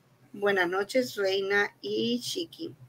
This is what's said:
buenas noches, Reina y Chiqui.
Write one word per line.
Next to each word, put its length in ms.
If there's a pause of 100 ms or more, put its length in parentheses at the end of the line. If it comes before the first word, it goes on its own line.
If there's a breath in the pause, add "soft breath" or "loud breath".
(340)
buenas 360
noches, 460
Reina 680
y 400
Chiqui. 540 (140)